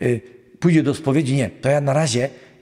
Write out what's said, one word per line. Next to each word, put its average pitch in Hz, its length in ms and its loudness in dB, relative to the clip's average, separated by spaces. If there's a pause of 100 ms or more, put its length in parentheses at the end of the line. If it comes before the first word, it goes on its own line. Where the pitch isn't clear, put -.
y, 120 180 0 (400)
„Pójdzie 160 220 4
do 135 120 0
spowiedzi”, 135 400 -2
nie, 131 160 -2
„To - 180 -6
ja 143 120 2
na 139 120 -2
razie, 135 380 0 (320)